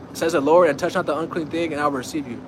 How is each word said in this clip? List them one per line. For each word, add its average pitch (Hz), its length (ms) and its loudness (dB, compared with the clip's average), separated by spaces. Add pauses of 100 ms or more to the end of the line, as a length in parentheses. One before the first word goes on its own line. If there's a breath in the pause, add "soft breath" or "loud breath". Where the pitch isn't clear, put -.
(120)
says 233 220 -2
the 151 60 2
Lord, 160 300 6
and 135 80 -2
touch 165 160 -2
not 180 100 0
the 147 140 -2
unclean 160 300 -4
thing, 160 240 -4
and 147 100 -4
I 147 60 2
will 139 100 -2
receive 131 300 -6
you." 117 200 -10